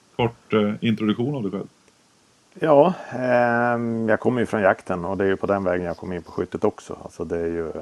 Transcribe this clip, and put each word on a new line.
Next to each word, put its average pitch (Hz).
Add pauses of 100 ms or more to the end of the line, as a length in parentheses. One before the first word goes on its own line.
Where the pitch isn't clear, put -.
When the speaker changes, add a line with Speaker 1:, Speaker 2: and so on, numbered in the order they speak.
(160)
Speaker 1:
kort, -
eh, 104
introduktion 113
av 131
dig 95
själv. 98 (960)
Speaker 2:
Ja, 160 (160)
ehm, 120
jag 107
kommer 123
ju 110
från 110
jakten 90
och 98
det 95
är 95
ju 95
på 92
den 98
vägen 90
jag 85
kom 90
in 87
på -
skyttet -
också. -
Alltså -
det 85
är 85
ju, 82 (100)